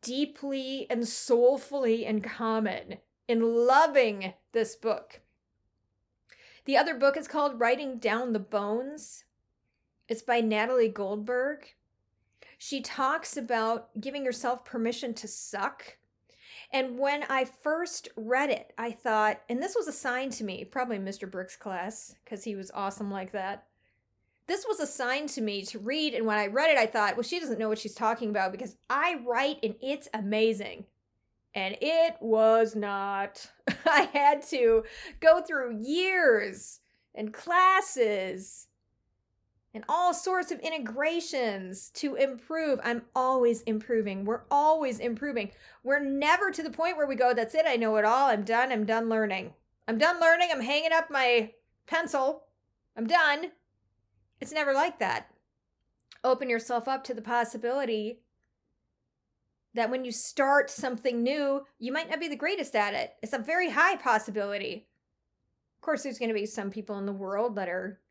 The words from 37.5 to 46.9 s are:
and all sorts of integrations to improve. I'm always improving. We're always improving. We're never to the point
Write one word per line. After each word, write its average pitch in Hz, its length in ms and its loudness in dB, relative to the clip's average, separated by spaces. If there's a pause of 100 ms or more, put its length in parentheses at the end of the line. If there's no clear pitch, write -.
and 214 140 -12
all 349 260 4
sorts 359 380 -2
of 262 80 -8
integrations 254 1300 -4
to 285 240 -4
improve. 277 680 -2
I'm 233 200 -4 (120)
always 254 460 2
improving. 214 640 -2
We're 220 240 -4
always 285 520 2
improving. 233 500 -4 (320)
We're 277 160 2
never 294 540 2
to 320 100 -6
the 302 80 -6
point 330 260 -2